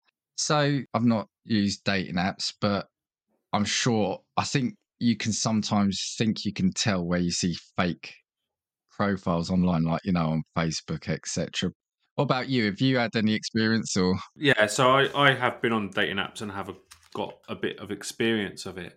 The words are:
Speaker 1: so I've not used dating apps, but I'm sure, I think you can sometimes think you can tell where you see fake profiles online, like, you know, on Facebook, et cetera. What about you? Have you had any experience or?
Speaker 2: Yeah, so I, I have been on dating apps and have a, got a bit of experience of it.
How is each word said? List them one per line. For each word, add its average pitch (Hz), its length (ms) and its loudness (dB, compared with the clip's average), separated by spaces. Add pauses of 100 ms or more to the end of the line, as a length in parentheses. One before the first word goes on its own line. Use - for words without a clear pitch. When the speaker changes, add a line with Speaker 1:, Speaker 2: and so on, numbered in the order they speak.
(360)
Speaker 1:
so 147 440 0 (140)
I've 110 100 2
not 117 220 2 (180)
used 101 400 0
dating 95 320 0
apps, 92 440 -2
but 101 260 0 (640)
I'm 104 120 0
sure, 104 560 0 (160)
I 101 80 2
think 123 300 -2 (260)
you 117 160 4
can 110 160 -2
sometimes 104 840 0
think 110 260 0
you 104 80 -2
can 92 200 0
tell 95 340 0
where 87 140 2
you 87 100 0
see 87 240 0 (220)
fake 90 380 -2 (760)
profiles 92 600 0
online, 90 340 4
like, 82 200 -2
you 98 80 0
know, 82 180 2
on 80 120 0 (140)
Facebook, 80 520 -4
et 82 180 -4
cetera. - 440 -4 (460)
What 143 80 0
about 131 240 -2
you? 123 180 2
Have 95 140 -2
you 131 180 4
had 117 180 0
any 107 180 2
experience 110 640 0
or? 92 200 4 (200)
Speaker 2:
Yeah, 127 300 4
so 127 240 4
I, 135 400 4
I 131 40 4
have 120 280 -2
been 120 100 2
on 107 180 -2
dating 95 260 -2
apps - 260 -6
and 104 100 -8
have 98 160 -8
a, 95 60 -10 (400)
got - 240 -6 (100)
a 113 80 -8
bit - 220 -6
of 98 120 -10
experience 104 760 -2
of 95 120 -12
it. 87 180 -14